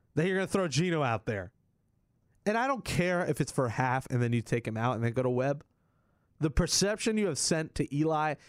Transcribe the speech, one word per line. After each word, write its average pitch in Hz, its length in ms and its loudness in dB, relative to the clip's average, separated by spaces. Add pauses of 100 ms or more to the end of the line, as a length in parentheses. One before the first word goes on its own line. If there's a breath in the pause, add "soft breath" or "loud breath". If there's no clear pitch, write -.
(160)
that 160 120 2
you're 190 100 0
gonna 190 100 0
throw 190 200 0
Geno 156 360 0
out 117 220 0
there. 98 260 -6 (960)
And 214 120 2
I 247 100 2
don't 269 160 -2
care 180 420 0
if 143 140 -2
it's 143 120 -2
for 127 180 0
half 127 400 -2
and 123 120 0
then 120 120 2
you 117 80 2
take 117 260 -4
him 110 80 -6
out 113 200 0
and 113 80 -2
then 117 100 0
go 127 100 0
to 127 60 2
Webb. 135 340 -2 (760)
The 156 100 0
perception 208 720 2
you 208 80 2
have 147 100 -2
sent 160 380 0
to 139 200 -2
Eli 156 380 2 (160 loud breath)